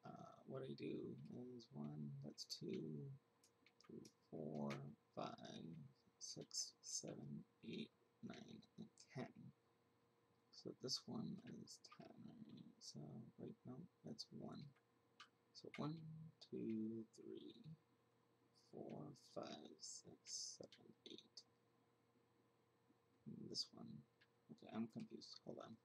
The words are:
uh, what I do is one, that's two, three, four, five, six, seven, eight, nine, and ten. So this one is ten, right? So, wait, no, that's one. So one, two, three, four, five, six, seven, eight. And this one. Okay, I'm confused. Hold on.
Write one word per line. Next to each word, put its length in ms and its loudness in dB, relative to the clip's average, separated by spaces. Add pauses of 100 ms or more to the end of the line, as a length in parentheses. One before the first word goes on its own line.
uh, 400 -6
what 160 0
I 120 2
do 440 4 (160)
is 380 -2
one, 400 2 (120)
that's 220 -2
two, 680 2 (680)
three, 320 -6 (180)
four, 400 4 (460)
five, 600 0 (440)
six, 640 2
seven, 640 0 (220)
eight, 260 0 (320)
nine, 380 -4 (160)
and 80 -2 (300)
ten. 180 0 (1160)
So 180 -4 (140)
this 240 6
one 300 2 (260)
is 160 -8 (180)
ten, 160 -8 (320)
right? 340 -8
So, 200 -4 (400)
wait, 160 0 (100)
no, 80 0 (320)
that's 240 -2
one. 340 -2 (920)
So 220 -4
one, 180 6 (560)
two, 520 6 (140)
three, 380 -4 (1160)
four, 300 -2 (320)
five, 460 -2
six, 800 -2
seven, 340 -8 (180)
eight. 260 -8 (1900)
And 240 -4
this 240 6
one. 160 -8 (600)
Okay, 240 -8
I'm 180 6
confused. 520 -4
Hold 180 -2
on. 220 -6